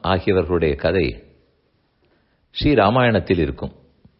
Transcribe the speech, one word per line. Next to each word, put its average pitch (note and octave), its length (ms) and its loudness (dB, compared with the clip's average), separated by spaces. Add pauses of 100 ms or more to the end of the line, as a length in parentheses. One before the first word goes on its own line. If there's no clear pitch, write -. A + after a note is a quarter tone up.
ஆகியவர்களுடைய F2 760 0
கதை E2+ 300 0 (1500)
ஸ்ரீ - 200 -2
ராமாயணத்தில் G#2+ 720 2
இருக்கும். - 300 -8 (460)